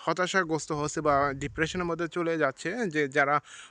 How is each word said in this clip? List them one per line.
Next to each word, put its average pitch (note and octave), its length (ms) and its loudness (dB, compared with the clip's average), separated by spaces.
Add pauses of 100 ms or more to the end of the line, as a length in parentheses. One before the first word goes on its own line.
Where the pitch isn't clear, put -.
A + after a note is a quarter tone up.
হতাশাগ্রস্ত E3 680 0
হচ্ছে D3+ 280 -2
বা C#3+ 320 4
ডিপ্রেশনের D#3 520 -4
মধ্যে E3+ 240 -2
চলে E3 300 -2
যাচ্ছে, D#3+ 480 -2
যে D3+ 220 0
যারা C#3+ 320 4 (300)